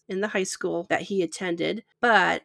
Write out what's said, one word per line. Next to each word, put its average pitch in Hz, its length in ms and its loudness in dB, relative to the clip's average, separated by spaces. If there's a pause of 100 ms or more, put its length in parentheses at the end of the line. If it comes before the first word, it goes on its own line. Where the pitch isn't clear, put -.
in 190 100 -2
the 208 80 -2
high 202 160 0
school 175 460 -4
that 165 140 0
he 190 200 0
attended. 170 640 -4 (160)
But 185 440 4